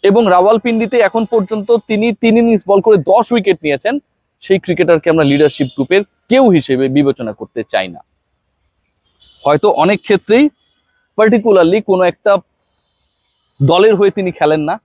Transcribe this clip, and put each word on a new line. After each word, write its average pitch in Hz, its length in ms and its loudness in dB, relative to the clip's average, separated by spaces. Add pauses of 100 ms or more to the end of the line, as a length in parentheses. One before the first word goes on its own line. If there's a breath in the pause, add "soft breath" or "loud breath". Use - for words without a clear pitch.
এবং 202 180 2 (120)
রাওয়ালপিন্ডিতে 220 640 0 (100)
এখন 226 160 -4 (100)
পর্যন্ত 214 340 -4 (220)
তিনি 220 180 -2 (140)
তিন 233 200 2
ইনিংস 233 280 0
বল 202 160 2
করে 214 120 4 (140)
দশ 220 220 2
উইকেট 196 320 -2
নিয়েছেন, 151 280 -4 (500)
সেই 190 200 -2
ক্রিকেটারকে 170 500 0
আমরা 160 180 2
লিডারশিপ 143 440 0
গ্রুপের 175 260 -2 (280)
কেউ 262 140 4 (120)
হিসেবে 135 300 0 (120)
বিবেচনা 135 420 -2
করতে 113 220 -10 (120)
চাই 95 220 -2
না। - 60 -20 (1400)
হয়তো 147 240 0 (160)
অনেক 196 240 0
ক্ষেত্রেই, 220 380 0 (720)
particularly 208 600 2 (100)
কোনো 185 220 0
একটা - 200 -4 (1300)
দলের 180 400 2
হয়ে 196 180 0
তিনি 185 220 -6
খেলেন 156 300 0
না 185 160 -6